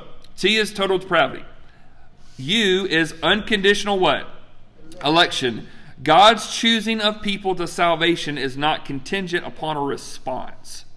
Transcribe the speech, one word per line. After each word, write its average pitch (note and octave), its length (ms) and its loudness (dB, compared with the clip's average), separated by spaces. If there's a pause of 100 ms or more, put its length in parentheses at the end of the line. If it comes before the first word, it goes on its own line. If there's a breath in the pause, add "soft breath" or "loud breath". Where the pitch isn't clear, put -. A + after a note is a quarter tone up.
(380)
T G3+ 180 4
is G#3 160 2
total F#3+ 280 0
depravity. E3 440 0 (920 soft breath)
U F#3+ 480 2
is D#3+ 360 0
unconditional G3+ 760 2
what? C#3 260 4 (800)
Election. C3+ 640 2 (340 loud breath)
God's D#3+ 540 6
choosing A3+ 460 2
of G#3+ 200 0
people G3 340 -2
to F3 120 -2
salvation E3 680 0
is C3+ 180 -4
not D3 300 0
contingent E3+ 600 -4
upon D#3 300 -6
a C#3+ 60 -4
response, - 1040 -8 (120)